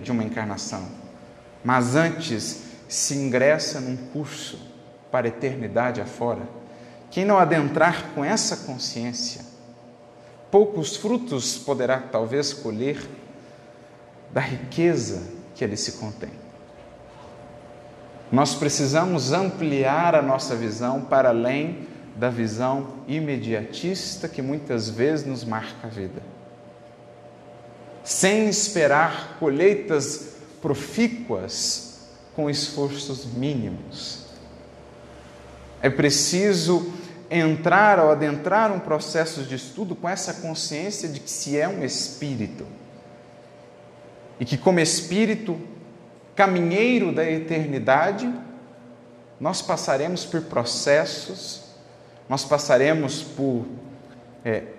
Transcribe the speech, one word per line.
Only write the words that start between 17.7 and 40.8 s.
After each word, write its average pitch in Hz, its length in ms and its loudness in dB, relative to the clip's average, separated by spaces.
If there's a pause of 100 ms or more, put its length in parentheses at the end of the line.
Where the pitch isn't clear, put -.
Nós 139 220 4
precisamos 143 800 0
ampliar 160 800 2
a 156 80 6
nossa 131 340 0
visão 117 460 -2
para 131 280 6
além 131 580 0 (280)
da 120 140 0
visão 123 600 0 (180)
imediatista 143 1200 -4
que 143 140 -6
muitas 131 440 -2
vezes 135 380 2
nos 131 180 -6
marca 110 440 -8
a - 20 -8
vida. 104 320 -10 (1800)
Sem 214 440 2
esperar 156 920 2
colheitas 151 960 2 (260)
profícuas - 1400 -2 (340)
com 151 120 0
esforços 143 800 -4
mínimos. 120 1040 -6 (1500)
É 135 80 4
preciso 170 1040 2 (380)
entrar 170 680 6
ou 156 120 8
adentrar 151 600 2
um 190 80 -2
processo 156 640 -2
de 131 120 -6
estudo 180 400 -6
com 175 140 -4
essa 185 260 -4
consciência 165 720 -6